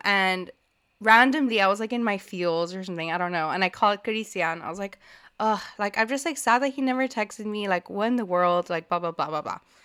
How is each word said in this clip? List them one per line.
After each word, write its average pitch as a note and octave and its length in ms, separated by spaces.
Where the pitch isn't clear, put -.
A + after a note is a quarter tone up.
and F#3+ 460
randomly, A#3+ 600
I G3 60
was, G3+ 140
like, A3 120
in A#3+ 120
my G3+ 140
feels F3 560
or F#3+ 100
something. E3 280
I F3 60
don't F3 140
know. D#3 180
And F#3 120
I F3+ 60
called G3+ 360
Christian. F#3 580
I - 80
was F#3 80
like, G3 200
"Ugh, G#3+ 200
like, G3+ 200
I'm A3 100
just, C#4 160
like, D#4 140
sad A#3+ 240
that C#4 60
he C4+ 140
never C4 260
texted G#3+ 360
me. G#3 240
Like, F3+ 220
what G3+ 160
in B3 100
the A3+ 80
world? F3+ 460
Like, E3 180
blah, F3 120
blah, E3+ 120
blah, D3+ 160
blah, D3+ 140
blah." - 160